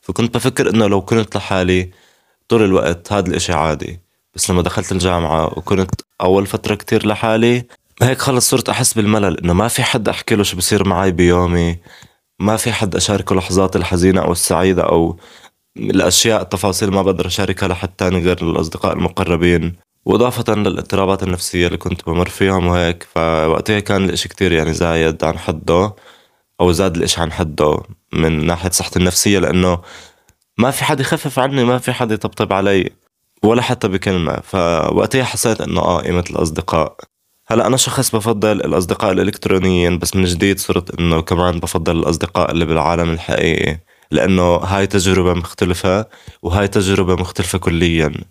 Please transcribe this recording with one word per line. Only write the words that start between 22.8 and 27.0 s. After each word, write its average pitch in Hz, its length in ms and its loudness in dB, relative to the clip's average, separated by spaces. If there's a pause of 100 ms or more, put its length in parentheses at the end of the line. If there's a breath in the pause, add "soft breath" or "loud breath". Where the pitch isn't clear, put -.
فوقتها 82 680 0
كان 98 240 0
الإشي 82 240 -2
كتير، 92 240 0
يعني، 80 220 0
زايد 82 500 0
عن 82 140 -2
حده، 87 560 -2 (680 soft breath)
أو 90 120 4
زاد 90 240 0
الإشي 85 240 -2